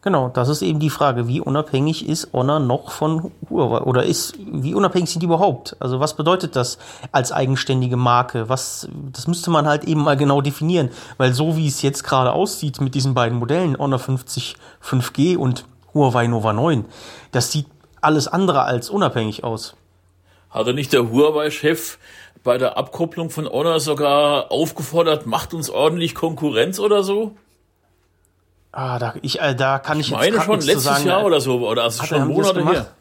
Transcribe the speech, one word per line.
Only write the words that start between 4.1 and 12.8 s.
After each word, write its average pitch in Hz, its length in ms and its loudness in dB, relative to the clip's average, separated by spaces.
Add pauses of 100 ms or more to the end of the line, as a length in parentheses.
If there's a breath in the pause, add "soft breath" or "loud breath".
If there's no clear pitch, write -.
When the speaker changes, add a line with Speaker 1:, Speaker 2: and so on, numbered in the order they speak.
Speaker 1:
wie 156 360 -6
unabhängig 185 360 2
sind 160 120 -4
die 180 40 -2
überhaupt? 170 540 0
Also 127 200 -4
was 151 160 -2
bedeutet 175 400 0
das 123 220 -2 (340 loud breath)
als 127 200 0
eigenständige 131 680 0
Marke? 123 520 2
Was, - 380 -4 (240)
das - 160 -8
müsste 170 220 -2
man 156 160 4
halt 151 200 2
eben 151 180 2
mal 143 140 4
genau 143 240 4
definieren, 147 480 0 (280 loud breath)
weil 127 160 4
so 156 240 0
wie 160 100 2
es 135 140 -2
jetzt 139 220 -2
gerade 131 300 2
aussieht 165 460 -2
mit 135 160 -2